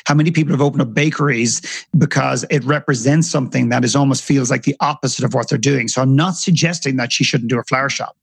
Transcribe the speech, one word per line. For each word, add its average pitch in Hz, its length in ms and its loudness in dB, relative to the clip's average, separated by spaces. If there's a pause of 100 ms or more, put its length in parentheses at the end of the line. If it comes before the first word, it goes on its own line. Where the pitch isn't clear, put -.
How 147 100 2
many 156 160 4
people 156 220 0
have 131 80 0
opened 143 200 0
up 117 120 -2
bakeries 143 920 -2 (120)
because 135 520 0
it 143 140 0
represents 143 680 0
something 127 400 0
that 123 140 2
is 120 120 0
almost 139 280 2
feels 135 260 0
like 127 140 0
the 139 160 0
opposite 143 440 -2
of 123 100 -2
what 120 160 -2
they're 147 80 0
doing? 127 300 0
So 127 140 -2
I'm 131 140 4
not 170 200 2
suggesting 165 640 0
that 120 140 -2
she - 120 -2
shouldn't 117 260 0
do 123 100 0
a 113 40 -4
flower 135 260 -2
shop. - 340 -6